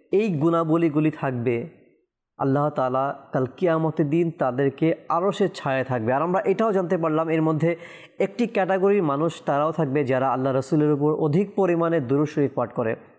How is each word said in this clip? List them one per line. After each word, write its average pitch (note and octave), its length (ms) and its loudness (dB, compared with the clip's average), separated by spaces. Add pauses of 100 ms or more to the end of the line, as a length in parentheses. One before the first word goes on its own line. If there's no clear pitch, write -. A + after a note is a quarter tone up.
(120)
এই G#3+ 160 2
গুণাবলীগুলি D#3+ 800 2
থাকবে, B2 580 -2 (680)
আল্লাহ C#3 320 2
তাআলা C3+ 640 -2
কাল C3 140 0
কিয়ামতের D#3+ 640 0
দিন E3 200 0
তাদেরকে C#3 640 0 (140)
আরশের F#3 460 0
ছায়ায় C3 300 -2
থাকবে। B2 280 -2
আর C#3 100 2
আমরা F3+ 180 0
এটাও G#3 320 0
জানতে F3+ 260 0
পারলাম D#3+ 300 0
এর D#3+ 140 0
মধ্যে D#3+ 340 0 (420)
একটি G#3 280 -2
ক্যাটাগরির G3 560 2
মানুষ D3+ 440 0
তারাও D3+ 260 0
থাকবে, D3 320 0
যারা C3 280 0
আল্লাহ C3 200 0
রাসূলের D3 400 2
উপর D3 220 2
অধিক E3+ 400 0
পরিমাণে E3+ 460 2
দুরূদ C#3 280 0
শরীফ D3 260 0
পাঠ A#2+ 180 -2
করে। A#2 240 -2 (220)